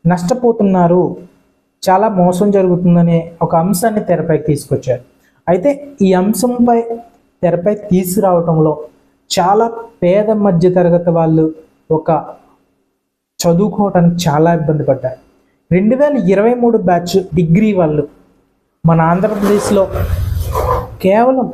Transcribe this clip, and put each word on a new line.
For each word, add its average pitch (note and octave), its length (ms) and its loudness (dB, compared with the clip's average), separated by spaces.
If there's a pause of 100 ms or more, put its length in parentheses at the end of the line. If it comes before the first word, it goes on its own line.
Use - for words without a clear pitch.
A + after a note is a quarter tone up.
నష్టపోతున్నారు, F3+ 960 0 (800)
చాలా F#3+ 260 2
మోసం F#3 420 0
జరుగుతుందనే" F3 680 2 (240)
ఒక E3 140 -2
అంశాన్ని G#3 480 -2
తెరపైకి D#3 400 -2
తీసుకొచ్చారు. C3 580 -4 (440)
అయితే F#3 240 0 (320)
ఈ F#3+ 100 4
అంశంపై A#3 680 0 (640)
తెరపై F3 320 0
తీసుకురావటంలో F3 1000 0 (580)
చాలా G3+ 360 2 (360)
పేద G3+ 280 2
మధ్యతరగతి F3 800 2
వాళ్ళు D#3+ 340 2 (460)
ఒక D#3 200 -2 (1300)
చదువుకోవటానికి F3 760 2
చాలా D#3 380 2
ఇబ్బంది D#3 300 -2
పడ్డారు. - 360 -4 (500)
రెండు G3+ 260 2
వేల C#4+ 200 0 (140)
ఇరవై G#3+ 240 2
మూడు A#3+ 240 2
బ్యాచ్ F3 360 -2 (200)
డిగ్రీ F3+ 380 2
వాళ్ళు D3+ 320 0 (800)
మన E3 160 4
ఆంధ్రప్రదేశ్లో G3+ 840 0 (1160)
కేవలం A#3 520 2